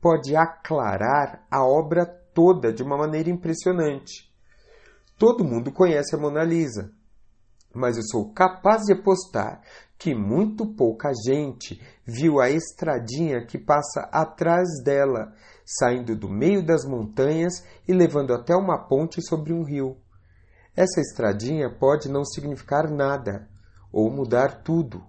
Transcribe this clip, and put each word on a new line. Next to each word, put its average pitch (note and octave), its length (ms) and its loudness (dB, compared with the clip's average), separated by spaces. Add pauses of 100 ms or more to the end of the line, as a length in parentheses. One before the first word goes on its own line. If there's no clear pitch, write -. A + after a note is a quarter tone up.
pode D3 340 2
aclarar C#3 1120 0
a C3+ 140 2
obra D#3 420 2
toda E3 680 2
de A2+ 80 -8
uma C#3 160 -4
maneira D#3 320 -2
impressionante. E3 1000 -4 (880)
Todo A#3 260 4
mundo B2+ 280 -2
conhece D#3+ 440 2
a - 20 -2
Mona D3+ 260 -2
Lisa, D3 480 -2 (840)
mas B2 240 -2
eu A#2 60 -6
sou G#2+ 300 -4
capaz F#3+ 500 2
de G3+ 100 4
apostar - 680 -2 (360)
que D#3 180 -2
muito C#3+ 500 0
pouca C3+ 480 0
gente B2+ 680 -4 (260)
viu C#3 340 2
a B2 100 6
estradinha C#3 960 -4
que - 140 -12
passa - 540 0
atrás E3+ 540 0 (160)
dela, C#3 500 0 (320)
saindo B2 500 -2
do G2+ 140 -8
meio D#3+ 360 2
das D#3 200 2
montanhas C#3 680 -2 (320)
e F#3 80 2
levando D3 400 4
até B2 220 0
uma F3+ 320 0
ponte D3+ 340 0
sobre D#3 300 -4
um E3+ 120 -2
rio. C#3 340 -6 (760)
Essa F#3 280 0
estradinha A#2+ 680 -2
pode C#3+ 400 2
não C#3 140 -2
significar D3 680 -4
nada, C#3 600 -4 (420)
ou A2 180 2
mudar C3 540 -2
tudo C#3+ 460 -2